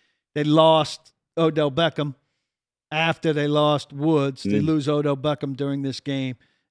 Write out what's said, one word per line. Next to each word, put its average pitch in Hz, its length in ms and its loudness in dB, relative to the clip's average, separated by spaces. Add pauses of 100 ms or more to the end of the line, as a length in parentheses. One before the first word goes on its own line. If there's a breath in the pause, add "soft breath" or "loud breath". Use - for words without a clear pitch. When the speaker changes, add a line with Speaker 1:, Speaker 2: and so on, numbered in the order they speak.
(340)
Speaker 1:
They 147 100 -2
lost 156 680 2 (240)
Odell 156 320 0
Beckham 147 460 -2 (760)
after 160 420 -2
they 147 160 0
lost 147 460 0
Woods. 139 480 0
They 101 180 0
Speaker 2:
Mm. 151 60 0
Speaker 1:
lose 156 240 0
Odell 147 280 0
Beckham 139 380 -4
during 139 280 -4
this 135 160 -6
game 135 360 -6 (360)